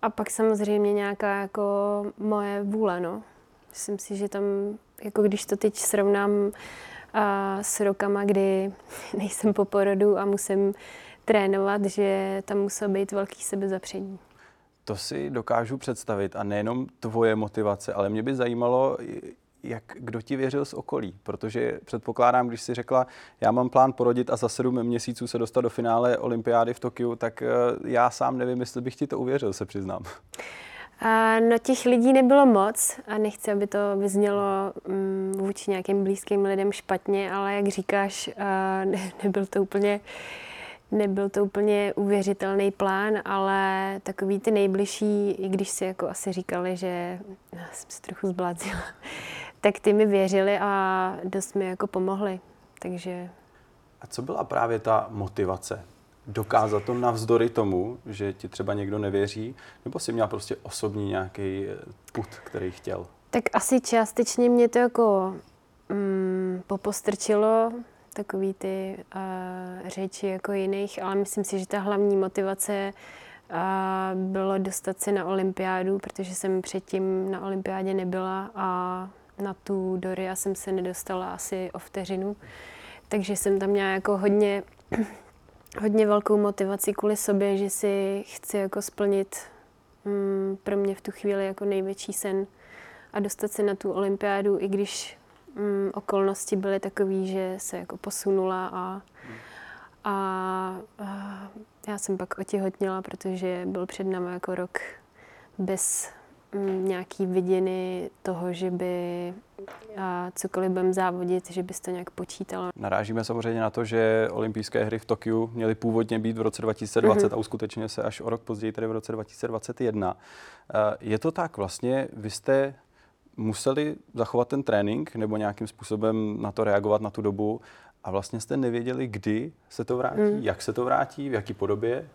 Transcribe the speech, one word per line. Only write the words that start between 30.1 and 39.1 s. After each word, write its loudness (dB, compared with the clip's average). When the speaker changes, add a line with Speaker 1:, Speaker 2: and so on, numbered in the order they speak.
Speaker 1:
A, 6
no, 6
těch 2
lidí 8
nebylo 10
moc 6
a -2
nechci, -2
aby 2
to -2
vyznělo, 2
mm, -2
vůči -2
nějakým 2
blízkým 2
lidem 2
špatně, -2
ale -2
jak 0
říkáš, 0
a, 0
<laughs> -
ne-, -2